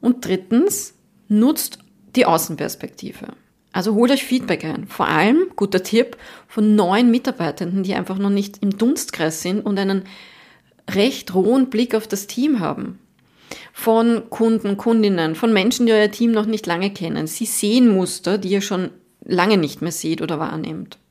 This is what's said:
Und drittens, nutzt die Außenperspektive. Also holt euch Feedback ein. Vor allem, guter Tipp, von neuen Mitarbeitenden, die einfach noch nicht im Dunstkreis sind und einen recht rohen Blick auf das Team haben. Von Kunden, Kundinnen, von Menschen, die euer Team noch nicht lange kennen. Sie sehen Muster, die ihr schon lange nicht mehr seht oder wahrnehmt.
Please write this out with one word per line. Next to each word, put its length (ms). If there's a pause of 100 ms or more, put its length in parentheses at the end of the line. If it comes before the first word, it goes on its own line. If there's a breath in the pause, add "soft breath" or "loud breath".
Und 240
drittens, 680 (340)
nutzt 500 (380)
die 80
Außenperspektive. 1000 (460)
Also 220
holt 160
euch 140
Feedback 400
ein. 220
Vor 200
allem, 480
guter 280
Tipp, 340 (300 loud breath)
von 280
neuen 360
Mitarbeitenden, 720
die 120
einfach 240
noch 120
nicht 320
im 160
Dunstkreis 640
sind 240
und 120
einen 260 (840 loud breath)
recht 460
rohen 360
Blick 240
auf 140
das 180
Team 340
haben. 380 (760 loud breath)
Von 580
Kunden, 460
Kundinnen, 580
von 180
Menschen, 340
die 60
euer 180
Team 220
noch 140
nicht 200
lange 260
kennen. 340
Sie 200
sehen 420
Muster, 500
die 100
ihr 120
schon 300 (340)
lange 320
nicht 260
mehr 100
seht 280
oder 180
wahrnehmt. 600 (120)